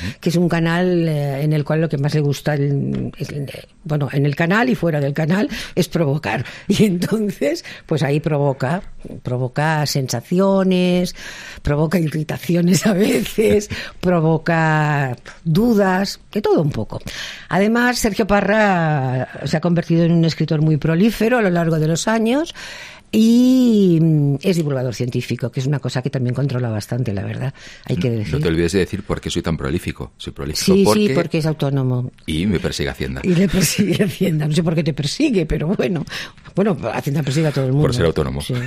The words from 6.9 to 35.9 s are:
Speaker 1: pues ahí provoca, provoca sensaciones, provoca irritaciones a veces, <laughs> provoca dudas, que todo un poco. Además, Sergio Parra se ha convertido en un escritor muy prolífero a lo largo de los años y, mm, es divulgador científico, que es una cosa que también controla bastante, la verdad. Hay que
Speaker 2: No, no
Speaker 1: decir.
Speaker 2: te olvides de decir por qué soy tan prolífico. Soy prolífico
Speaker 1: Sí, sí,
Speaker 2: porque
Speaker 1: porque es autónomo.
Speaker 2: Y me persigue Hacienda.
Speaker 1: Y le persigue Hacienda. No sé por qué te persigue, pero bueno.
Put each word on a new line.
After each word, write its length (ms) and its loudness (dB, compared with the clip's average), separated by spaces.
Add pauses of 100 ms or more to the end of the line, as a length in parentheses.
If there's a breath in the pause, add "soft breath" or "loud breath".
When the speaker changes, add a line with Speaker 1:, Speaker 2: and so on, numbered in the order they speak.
Speaker 1:
pues 160 0
ahí 180 0
provoca, 640 0 (400)
provoca 640 -2
sensaciones, 1300 2 (480 loud breath)
provoca 360 0
irritaciones 880 0
a 60 4
veces, 800 2 (140)
<laughs> 160 -16
provoca 1160 2 (280 loud breath)
dudas, 760 2 (100)
que 120 -2
todo 180 2
un 100 0
poco. 300 -6 (480 loud breath)
Además, 500 2
Sergio 280 0
Parra 1000 2 (160)
se 120 0
ha 60 0
convertido 420 2
en 80 4
un 140 4
escritor 340 0
muy 160 4
prolífero 600 2
a 40 2
lo 80 2
largo 280 0
de 100 0
los 200 -2
años 460 0 (640 loud breath)
y, 840 6
mm, 400 4
es 140 0
divulgador 360 -2
científico, 600 -4
que 80 -6
es 60 -4
una 120 0
cosa 240 -4
que 80 -4
también 240 -2
controla 340 -2
bastante, 460 -4
la 80 -4
verdad. 320 -6 (300 loud breath)
Hay 120 -4
que 120 0
Speaker 2:
No, 80 0
no 80 -2
Speaker 1:
decir. 180 -2
Speaker 2:
te 60 0
olvides 240 2
de 80 2
decir 240 -2
por 160 -4
qué 100 -6
soy 100 -2
tan 160 -2
prolífico. 600 -6
Soy 160 -12
prolífico 320 -8 (100)
Speaker 1:
Sí, 60 6
sí, 40 4
Speaker 2:
porque 300 4
Speaker 1:
porque 240 -2
es 80 -2
autónomo. 640 -2 (160)
Speaker 2:
Y 200 -2
me 120 2
persigue 320 -4
Hacienda. 320 -6
Speaker 1:
Y 140 2
le 120 4
persigue 540 0
Hacienda. 460 0
No 40 -2
sé 120 0
por 100 0
qué 80 0
te 120 -2
persigue, 520 0
pero 220 -2
bueno. 360 -2 (520 loud breath)